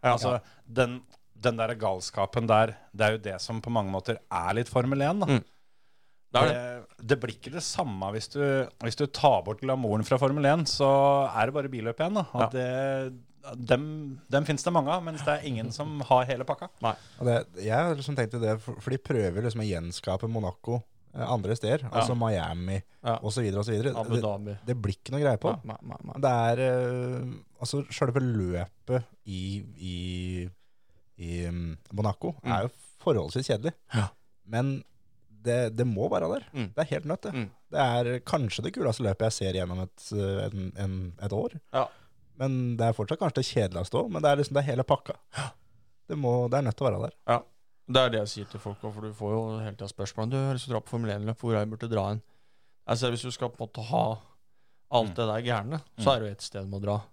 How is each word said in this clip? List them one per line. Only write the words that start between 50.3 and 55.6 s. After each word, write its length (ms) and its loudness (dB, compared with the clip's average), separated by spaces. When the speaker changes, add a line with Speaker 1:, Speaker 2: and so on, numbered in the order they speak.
Speaker 1:
«Du, 80 0
jeg 80 0
har 100 0
lyst 120 -8
til 40 -4
å 60 0
dra 60 -4
på 100 -10
Formel 160 -2
en-løp, 300 -4
hvor 160 0
jeg 140 0
burde 200 -8
dra 180 2
hen?» 120 -2
Altså, 240 0
hvis 160 -4
du 80 -6
skal 160 -4
på 100 -18
en 80 -6
måte 220 -10
ha 140 4
alt 200 2
Speaker 2:
Mm. 60 -12
Speaker 1:
det 100 0
der 200 -2
gærne, 340 -2